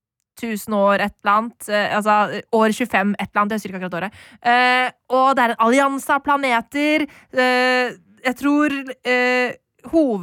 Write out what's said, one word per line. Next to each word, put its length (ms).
tusen 340
år, 280
et 120
eller 100
annet, 360
eh, 280
altså, 440
år 160
tjuefem, 500
et 140
eller 80
annet, 100
jeg 80
husker 140
ikke 160
akkurat 140
året. 80
Eh, 480
og 260
det 80
er 60
en 180
allianse 420
av 140
planeter, 840
eh, 580
jeg 140
tror, 340
eh, 500